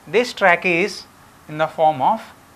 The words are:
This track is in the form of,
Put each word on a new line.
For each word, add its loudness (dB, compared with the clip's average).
This -2
track 2
is -2
in -12
the 0
form 0
of, 0